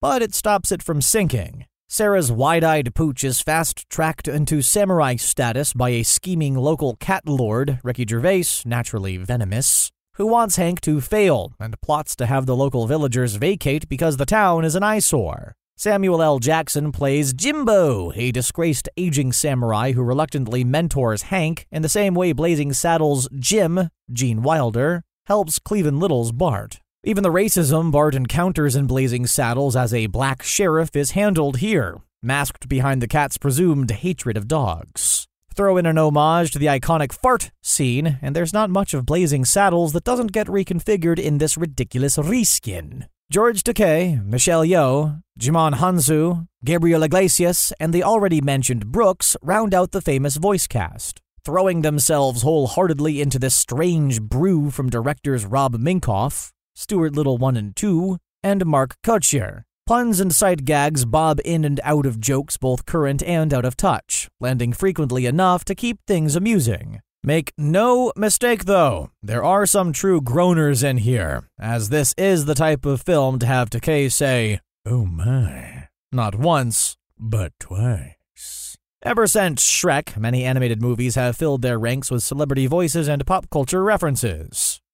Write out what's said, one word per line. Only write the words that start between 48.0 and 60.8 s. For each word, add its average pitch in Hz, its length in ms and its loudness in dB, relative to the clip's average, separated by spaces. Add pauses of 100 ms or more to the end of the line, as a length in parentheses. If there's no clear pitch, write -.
already 196 380 2
mentioned 127 500 -2
Brooks 190 520 2
round 196 320 0
out 180 160 2
the 190 100 -4
famous 139 360 0
voice 185 280 0
cast, - 560 -6 (220)
throwing 180 380 0
themselves 143 600 2
wholeheartedly 151 800 0
into 135 160 0
this 131 160 0
strange 147 680 0
brew 147 500 0
from 131 180 -4
directors 123 560 -2
Rob 127 300 0
Minkoff, 127 760 -2 (240)
Stuart 160 400 -2
Little 139 220 0
One 127 200 0
and 104 180 -6
Two, 185 420 0 (260)
and 196 220 0
Mark 135 360 0
Kutcher. 127 640 0 (240)
Puns 233 320 2
and 190 160 2
sight 185 280 2
gags 143 420 2